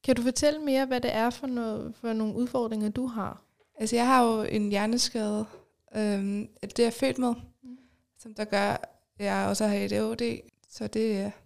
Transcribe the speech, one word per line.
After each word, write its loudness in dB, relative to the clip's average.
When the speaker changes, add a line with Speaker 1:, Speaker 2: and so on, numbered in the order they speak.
Speaker 1:
Kan 4
du -2
fortælle 2
mere, 2
hvad 0
det 0
er 2
for -6
noget, -4
for -4
nogle -2
udfordringer, -2
du -4
har? -6
Speaker 2:
Altså, -2
jeg 4
har 8
jo 2
en 0
hjerneskade, 0
øhm, 0
det -6
er 6
jeg 2
født 0
med, 2
Speaker 1:
Mm. -16
Speaker 2:
som -18
der -6
gør, 2
at -8
jeg 0
også 2
har 2
A 0
D -2
H 0
D, -2
så -8
det 0
er -2